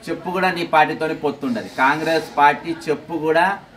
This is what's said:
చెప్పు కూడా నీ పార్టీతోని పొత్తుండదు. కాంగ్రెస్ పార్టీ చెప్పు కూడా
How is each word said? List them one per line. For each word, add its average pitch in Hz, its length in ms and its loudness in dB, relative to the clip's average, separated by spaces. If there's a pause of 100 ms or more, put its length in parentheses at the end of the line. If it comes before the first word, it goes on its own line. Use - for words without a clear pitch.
(100)
చెప్పు 165 200 -6
కూడా 185 200 0
నీ 170 160 -4
పార్టీతోని 156 480 2
పొత్తుండదు. 123 540 -4 (100)
కాంగ్రెస్ 151 600 0
పార్టీ 147 380 2 (120)
చెప్పు 156 300 -4
కూడా 160 400 2 (180)